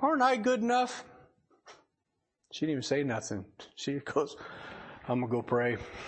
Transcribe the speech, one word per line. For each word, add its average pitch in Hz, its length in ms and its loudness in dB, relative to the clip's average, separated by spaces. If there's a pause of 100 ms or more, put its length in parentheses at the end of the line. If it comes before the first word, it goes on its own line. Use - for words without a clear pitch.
"Aren't 285 200 4
I 262 160 6
good 226 240 4
enough?" 240 440 0 (1500)
She - 100 -12
didn't 156 100 2
even 131 120 0
say 139 200 0
nothing. 110 420 -4 (300)
She 143 240 -4
goes, - 360 0 (720)
"I'm 123 140 2
gonna 117 100 -4
go 120 100 2
pray." 120 360 2 (300)